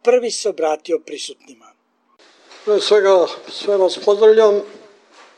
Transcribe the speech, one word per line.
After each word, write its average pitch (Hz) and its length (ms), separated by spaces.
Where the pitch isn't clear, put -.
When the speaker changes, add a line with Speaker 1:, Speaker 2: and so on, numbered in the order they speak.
Speaker 1:
prvi 240 280
se - 180
obratio 160 500
prisutnima. - 760
Speaker 2:
Pre 208 160
svega, 196 460
sve - 280
vas 185 280
pozdravljam 208 560